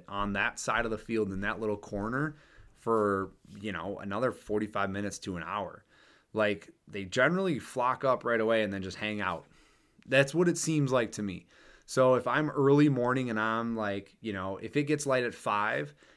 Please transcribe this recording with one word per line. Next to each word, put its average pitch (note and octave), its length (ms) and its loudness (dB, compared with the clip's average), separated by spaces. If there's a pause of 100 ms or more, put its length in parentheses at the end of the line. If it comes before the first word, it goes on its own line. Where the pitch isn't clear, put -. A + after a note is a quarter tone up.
on G2+ 280 -2
that G2+ 260 0
side A2+ 240 0
of A#2 60 -4
the G#2+ 80 -4
field G#2+ 340 -2
in F#2+ 80 -6
that G2+ 180 -4
little G#2 200 -4
corner B2 580 -4 (420)
for, G2+ 540 2 (260)
you G#2 140 -6
know, F2+ 280 -6
another G#2 300 -2
forty-five G#2 600 -2
minutes G2+ 280 -6
to F#2 200 -6
an E2 60 -8
hour. F2+ 380 -8 (520)
Like, G#2 360 0 (160)
they G2+ 200 -8
generally D#3+ 520 2
flock B2 460 -2
up B2+ 180 2
right A#2 180 2
away A2 220 4
and G2+ 100 -2
then G2 100 -6
just F#2 160 -8
hang G#2+ 240 -4
out. F2+ 240 -4 (600)
That's C#3 280 4
what F3 140 4
it E3+ 100 2
seems D3 340 2
like A#2+ 200 2
to G#2+ 100 -8
me. F#2 240 -6 (400)
So B2+ 280 4
if A#2+ 120 2
I'm C#3+ 240 2
early C#3+ 380 6
morning B2+ 420 2
and A2 80 -2
I'm, A2+ 380 0
like, G2+ 440 -4
you A2 120 -6
know, F#2+ 280 -6
if A2 160 -6
it D3 80 2
gets C#3+ 220 -2
light B2+ 180 2
at A#2 100 -4
five, A2+ 600 -2 (220)